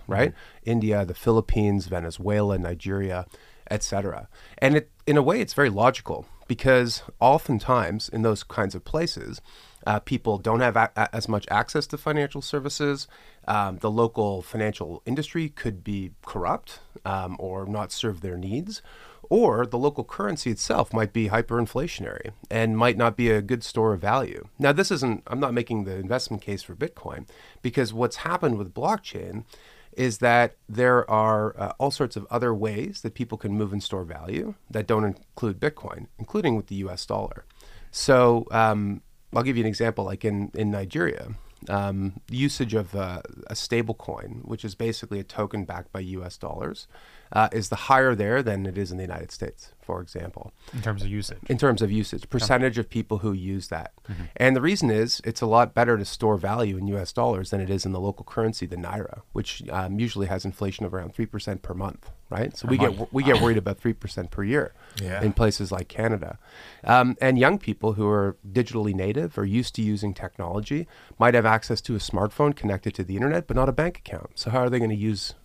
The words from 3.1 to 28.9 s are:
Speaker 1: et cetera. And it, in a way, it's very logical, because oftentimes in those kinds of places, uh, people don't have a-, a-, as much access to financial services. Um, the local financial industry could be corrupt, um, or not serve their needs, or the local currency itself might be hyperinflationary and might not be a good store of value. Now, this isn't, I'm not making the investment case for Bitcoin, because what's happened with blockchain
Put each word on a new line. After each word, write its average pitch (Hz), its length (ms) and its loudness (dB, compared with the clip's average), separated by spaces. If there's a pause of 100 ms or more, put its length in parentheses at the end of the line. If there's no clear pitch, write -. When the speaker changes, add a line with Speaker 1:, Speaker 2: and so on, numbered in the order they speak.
Speaker 1:
et 104 140 -4
cetera. 98 460 -4 (300)
And 139 180 4
it, 151 140 0 (180)
in 147 80 6
a 143 60 6
way, 180 180 2
it's - 140 -4
very 135 160 4
logical, 101 540 0 (220)
because 123 560 4 (160)
oftentimes 117 880 2
in 110 140 -4
those 110 220 2
kinds - 320 -2
of - 80 -10
places, - 560 -6 (460)
uh, 107 120 2
people 110 400 -2
don't 110 220 2
have 120 160 4
a-, 113 200 4
a-, 110 160 0
as 117 160 -6
much 104 220 -2
access 113 380 0
to 147 100 -8
financial 147 440 -2
services. 143 680 -2 (400)
Um, 101 300 0
the 110 120 0
local 107 520 2
financial 101 640 -4
industry 151 440 -2
could 101 340 -6
be 101 300 -6 (120)
corrupt, 95 540 -4 (260)
um, 95 360 -4
or 95 260 -6
not 104 240 -4
serve 104 300 -4
their 90 160 -6
needs, 120 460 -6 (480)
or 135 360 4
the 120 120 -4
local 135 260 0
currency 196 460 -4
itself - 420 0
might 110 200 0
be 110 160 2
hyperinflationary 117 1000 -2 (200)
and 113 280 2
might 117 180 6
not 117 180 4
be 120 160 2
a 107 120 4
good 117 200 -2
store 110 300 2
of 92 80 0
value. 113 480 -2 (100)
Now, 139 140 8
this 165 180 4
isn't, 127 360 0
I'm 123 140 -4
not 131 120 0
making 117 320 -2
the 95 120 -6
investment 104 460 -4
case 101 200 -6
for 87 120 -16
Bitcoin, - 520 -10 (340)
because 120 320 0
what's 113 240 0
happened 160 400 0
with 98 180 -8
blockchain 113 680 -4 (480)